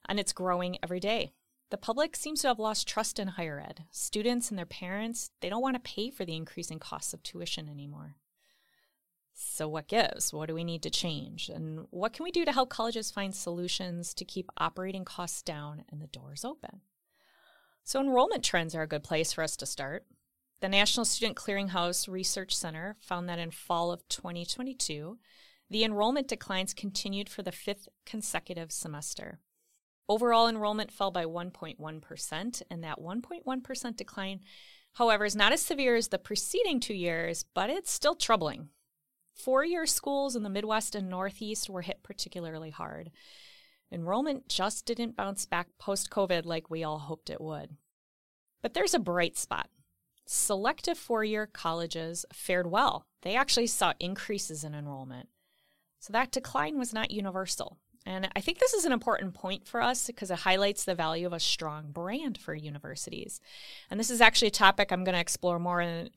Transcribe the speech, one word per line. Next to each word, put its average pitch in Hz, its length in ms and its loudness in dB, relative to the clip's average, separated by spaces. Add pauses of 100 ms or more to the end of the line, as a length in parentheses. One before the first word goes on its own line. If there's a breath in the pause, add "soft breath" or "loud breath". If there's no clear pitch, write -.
and 202 140 0
it's 196 100 -2
growing 180 500 0
every 180 200 -4
day. 202 320 0 (360)
The 208 80 -4
public 277 380 0
seems 302 280 -4
to 285 40 2
have 233 120 4
lost 214 280 0
trust - 320 -2
in 196 100 -2
higher 160 300 -6
ed. 160 320 -12
Students 240 580 0
and 208 80 -4
their 175 80 -4
parents, 208 640 -6 (100)
they 175 80 -2
don't 214 120 -2
want 262 140 2
to 247 60 -4
pay 233 300 -6
for - 120 -6
the 165 120 -4
increasing 160 440 -8
costs - 340 -8
of 165 100 -14
tuition 165 440 -8
anymore. 147 480 -14 (1160)
So - 340 -6
what 156 220 -6
gives? - 420 2
What 156 160 -6
do 160 80 -4
we 165 80 -4
need 170 200 -4
to - 60 -4
change? 160 600 -4
And 160 400 -8
what 208 240 -2
can 302 100 -8
we 349 80 -8
do 339 140 2
to 285 80 2
help 254 160 2
colleges 226 420 -4
find 196 240 -4
solutions 175 800 -4
to - 100 -8
keep 185 340 -8
operating 185 460 -4
costs - 380 -8
down 151 480 -8
and 151 120 -12
the 151 60 -12
doors 143 380 -12
open? 262 360 -12 (1000 soft breath)
So - 160 0
enrollment 277 440 6
trends 165 320 2
are 160 80 0
a 156 40 -2
good 151 160 -2
place 160 300 2
for 160 100 -2
us 156 140 -2
to - 80 -10
start. 139 400 -6 (540)
The 190 100 -2
National 202 340 6
Student 220 320 0
Clearinghouse 185 720 0
Research 185 480 -2
Center 170 440 -4
found 175 280 -4
that 175 120 -4
in 170 100 -4
fall 170 420 0
of 175 160 -8
twenty 175 380 -6
twenty-two, 226 720 -6 (500 soft breath)
the 214 160 2
enrollment 214 440 2
declines - 480 -4
continued 202 520 -4
for - 140 -10
the 185 100 -6
fifth - 380 -6 (160)
consecutive 170 680 -6
semester. - 680 -8 (680)
Overall 233 400 8
enrollment 214 440 0
fell 196 180 0
by 175 160 0
one 175 240 -6
point 165 300 -10
one 156 220 -10
percent, 180 680 -6
and 170 140 -8
that 156 180 -8
one 180 180 -6
point 339 280 -10
one 262 140 -4
percent 247 360 -8
decline, 190 440 -8 (520 loud breath)
however, 214 320 6
is 208 100 2
not 208 160 8
as 320 120 4
severe 269 320 4
as 233 140 2
the 185 100 0
preceding 311 600 2
two 233 140 -2
years, 170 520 -2 (100)
but 196 160 2
it's 349 200 -2
still 302 240 4
troubling. 160 540 2 (640)
Four-year 320 540 2
schools 277 480 0
in 220 80 -2
the 208 60 -4
Midwest 214 440 0
and 190 160 -4
Northeast 196 580 -4
were 190 140 -6
hit 175 220 -6
particularly 160 640 -8
hard. 160 400 -10 (840 loud breath)
Enrollment 220 540 -2
just - 380 -2
didn't 233 320 -2
bounce 196 280 -2
back 175 220 -2 (100)
post-covid 185 680 2
like 165 240 -4
we 165 120 -4
all 156 180 -2
hoped 151 300 -8
it - 120 -8
would. 151 340 -8 (880)
But 233 120 -2
there's 370 200 4
a 349 60 6
bright 175 360 2
spot. - 340 -4 (560)
Selective 247 720 2
four-year 214 480 0
colleges 170 840 -4
fared 180 360 2
well. 214 400 2 (140)
They 190 140 0
actually 247 320 4
saw 185 320 4
increases 180 640 -4
in 151 100 -6
enrollment. 135 540 -10 (720)
So - 140 -8
that 247 180 2
decline 294 480 0
was 247 140 -2
not 220 180 -2
universal. 190 680 -4 (260)
And 190 280 -2
I - 60 -2
think 330 200 0
this 508 140 6
is 381 120 2
an 285 80 4
important 220 400 0
point 190 340 -8
for 233 140 -2
us 247 260 2
because 202 240 -6
it 170 80 -2
highlights 202 460 4
the 185 100 0
value 165 320 0
of 175 60 -4
a 170 60 -4
strong 151 520 -2
brand 202 460 -4
for - 180 -6
universities. - 840 -8 (480 loud breath)
And 196 100 -2
this 233 100 0
is 233 120 4
actually 226 260 12
a 202 40 2
topic 196 420 8
I'm 180 100 2
gonna 185 160 4
explore 170 400 0
more 175 220 2
in, 170 360 -4